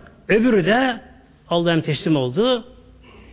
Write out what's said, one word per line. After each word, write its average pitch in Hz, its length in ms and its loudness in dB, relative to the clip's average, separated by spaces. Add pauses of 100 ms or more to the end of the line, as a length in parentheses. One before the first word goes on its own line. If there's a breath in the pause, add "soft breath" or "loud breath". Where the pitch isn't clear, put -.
(280)
Öbürü 214 380 2
de 240 360 0 (480)
Allah'ın 170 320 0
teslim 156 340 -2
oldu. 190 520 -2 (640 loud breath)